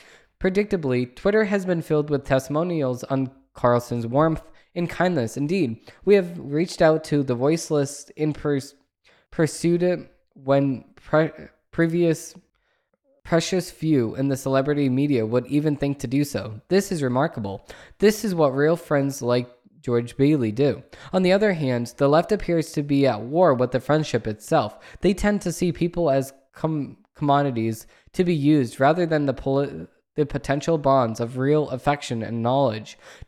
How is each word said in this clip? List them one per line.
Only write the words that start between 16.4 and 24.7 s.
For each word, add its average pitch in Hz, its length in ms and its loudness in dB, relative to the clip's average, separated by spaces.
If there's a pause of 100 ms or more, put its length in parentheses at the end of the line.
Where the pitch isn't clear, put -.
This 196 240 0
is 160 120 -4
remarkable. 123 640 -4 (320)
This 214 240 2
is 208 100 -2
what 147 220 2
real 151 200 2
friends 139 460 -2
like 123 280 0 (320)
George 120 360 -2
Bailey 135 340 2
do. 127 320 0 (300)
On 190 100 2
the 180 80 4
other 202 220 2
hand, 127 440 -2
the 139 100 2
left 156 240 4
appears 170 400 -2
to 151 120 -2
be 139 220 2
at 113 160 0
war 151 320 2
with 123 180 0
the 131 80 0
friendship 147 480 -2
itself. 110 500 -2 (240)